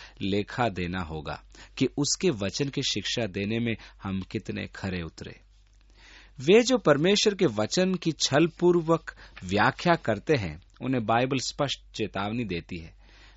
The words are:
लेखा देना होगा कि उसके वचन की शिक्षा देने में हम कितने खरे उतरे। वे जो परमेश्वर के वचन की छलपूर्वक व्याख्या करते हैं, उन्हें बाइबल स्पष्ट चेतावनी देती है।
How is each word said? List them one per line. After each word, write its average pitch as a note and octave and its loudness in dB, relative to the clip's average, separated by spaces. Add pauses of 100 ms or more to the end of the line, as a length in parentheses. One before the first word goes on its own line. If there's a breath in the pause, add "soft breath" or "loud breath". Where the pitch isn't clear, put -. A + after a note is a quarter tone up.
(220 loud breath)
लेखा G2+ -2
देना F2+ -6
होगा D#2 -10 (340 loud breath)
कि C3 2 (100)
उसके E3 0
वचन G#2 -4
की C3+ -6
शिक्षा - -4
देने G2+ -4
में A#2 -2 (260 loud breath)
हम F#2+ -4
कितने G2 -8
खरे F#2 -8
उतरे। E2+ -14 (1000 soft breath)
वे G3 8
जो B3 4
परमेश्वर F3+ 4
के F#3 2
वचन C3 0
की E3+ -2
छलपूर्वक E3 2 (300 loud breath)
व्याख्या G#2 2
करते A#2+ 0
हैं, F2 -6 (200)
उन्हें B2 -2
बाइबल B2+ 2
स्पष्ट - -6 (140)
चेतावनी G#2 -4
देती F2 -8
है। D#2+ -16 (420 soft breath)